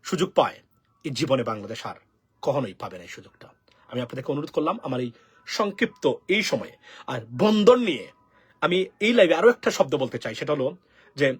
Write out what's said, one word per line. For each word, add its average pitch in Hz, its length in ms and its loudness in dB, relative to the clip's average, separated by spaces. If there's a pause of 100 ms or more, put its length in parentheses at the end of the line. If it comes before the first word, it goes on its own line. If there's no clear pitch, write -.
সুযোগ 185 280 -2
পায়, 120 300 0 (420)
এই 151 60 -8
জীবনে 131 320 -2
বাংলাদেশ 110 440 -10
আর 95 80 -10 (480)
কখনোই 131 320 -4
পাবে 98 240 -14
না 87 60 -18
এই - 40 -20
সুযোগটা। - 400 -20 (400)
আমি 123 120 -6
আপনাদেরকে 131 320 -8
অনুরোধ 147 180 -6
করলাম 170 320 -2
আমার 131 180 -4
এই 120 120 -6 (340)
সংক্ষিপ্ত 202 680 -2 (160)
এই 196 140 0
সময়ে। 107 340 -6 (300)
আর 123 140 -6 (180)
বন্দর 214 380 6
নিয়ে 165 360 -2 (480)
আমি 180 260 0 (140)
এই 220 120 2
লাইভে 180 220 6
আরো 196 160 6
একটা 240 200 -2
শব্দ 147 260 0
বলতে 131 220 -4
চাই, 117 160 -8
সেটা 151 180 -6
হলো 143 240 -2 (400)
যে 139 240 2